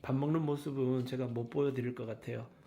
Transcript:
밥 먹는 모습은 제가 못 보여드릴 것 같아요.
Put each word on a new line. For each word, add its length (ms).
밥 140
먹는 260
모습은 640
제가 200
못 240
보여드릴 440
것 120
같아요. 420